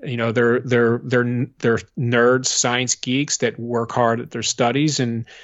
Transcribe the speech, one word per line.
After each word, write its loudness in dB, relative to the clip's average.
You -8
know, -2
they're, 2
they're, 2
they're, 0
they're 2
nerds, 4
science -2
geeks -2
that -2
work -4
hard 2
at -12
their -6
studies 0
and -2